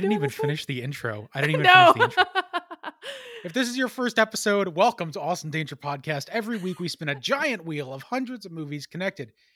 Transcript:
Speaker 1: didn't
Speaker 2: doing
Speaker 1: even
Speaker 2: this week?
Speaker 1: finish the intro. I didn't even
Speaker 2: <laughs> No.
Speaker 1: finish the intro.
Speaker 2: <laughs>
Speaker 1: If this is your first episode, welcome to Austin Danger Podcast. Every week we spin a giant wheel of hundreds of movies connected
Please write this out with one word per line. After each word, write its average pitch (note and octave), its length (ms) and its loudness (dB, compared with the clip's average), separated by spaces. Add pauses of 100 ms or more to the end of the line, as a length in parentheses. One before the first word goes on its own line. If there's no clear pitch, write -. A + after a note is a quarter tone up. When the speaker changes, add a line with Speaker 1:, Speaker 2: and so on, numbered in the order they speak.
Speaker 1:
didn't F#3+ 100 2
Speaker 2:
doing G#3+ 80 2
Speaker 1:
even C#3+ 80 0
Speaker 2:
this B2+ 100 -6
week? G#4+ 40 -6
Speaker 1:
finish D3+ 260 -2
the B2 160 -4
intro. A#2 500 -6
I C#3 80 -2
didn't D3 120 2
even D3+ 100 2
Speaker 2:
<laughs> F4+ 120 8
No. F4+ 180 10
Speaker 1:
finish - 220 2
the F#4 60 6
intro. F#4 240 0
Speaker 2:
<laughs> A#4 960 -12
Speaker 1:
If E3+ 100 -10
this B3 140 0
is B3 80 -6
your C4 140 0
first B3 300 0
episode, G#3 500 2
welcome F3 440 2
to G3 60 -8
Austin D#3+ 300 -2
Danger D3+ 260 -4
Podcast. C#3+ 560 -4
Every A3+ 260 -2
week F#3 220 -4
we F3 80 -4
spin D3+ 220 -6
a C#3+ 60 -2
giant A3+ 500 -2
wheel D3 260 -4
of C3+ 120 -10
hundreds B3 420 -6
of F3+ 80 -14
movies D3 340 -8
connected F3 460 -6 (220)